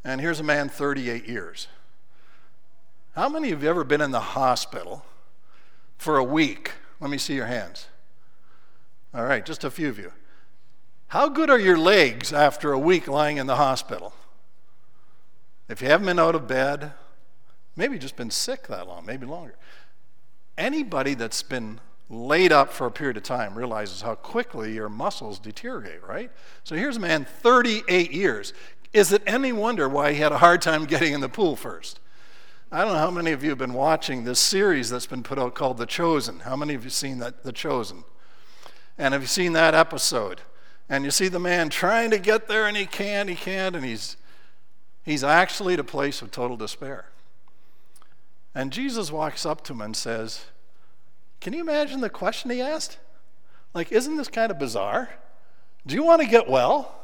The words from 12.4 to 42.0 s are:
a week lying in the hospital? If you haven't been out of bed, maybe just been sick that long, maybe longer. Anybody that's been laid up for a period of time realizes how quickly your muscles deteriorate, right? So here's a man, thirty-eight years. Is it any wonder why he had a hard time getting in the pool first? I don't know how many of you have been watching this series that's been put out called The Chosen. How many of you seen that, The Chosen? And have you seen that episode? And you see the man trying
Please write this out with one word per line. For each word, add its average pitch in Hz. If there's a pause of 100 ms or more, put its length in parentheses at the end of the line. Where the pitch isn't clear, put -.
a 135
week 160
lying 147
in 131
the 131
hospital? 131 (1500)
If 113
you 127
haven't 185
been 175
out 165
of 143
bed, 143 (840)
maybe 226
just 131
been 117
sick -
that 90
long, 87
maybe 127
longer. 151 (1040)
Anybody 180
that's 113
been 110 (300)
laid 151
up 139
for 131
a 117
period 127
of 104
time 113
realizes 107
how 110
quickly 110
your 107
muscles 113
deteriorate, 107
right? 165 (320)
So -
here's 233
a -
man, 160
thirty-eight 220
years. 143 (400)
Is 196
it 208
any 254
wonder 214
why 143
he 147
had 151
a 139
hard 175
time 156
getting 151
in 143
the 123
pool 170
first? - (720)
I 165
don't 214
know 160
how 160
many 170
of 135
you 147
have 139
been 123
watching 135
this 123
series 180
that's 123
been 127
put 135
out 123
called 127
The 117
Chosen. 147
How 127
many 147
of 120
you 127
seen 135
that, 123
The 127
Chosen? 127 (960)
And 139
have 139
you 123
seen 175
that 160
episode? 127 (480)
And 139
you 139
see 190
the 180
man 175
trying 226